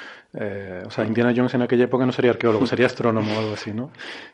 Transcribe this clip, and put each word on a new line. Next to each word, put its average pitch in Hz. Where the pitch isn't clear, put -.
eh, 98
o 107
sea, 117
Indiana 117
Jones 123
en 123
aquella 123
época 127
no 127
sería 123
arqueólogo, 113
sería 117
astrónomo 113
o 110
algo 110
así, 104
¿no? 123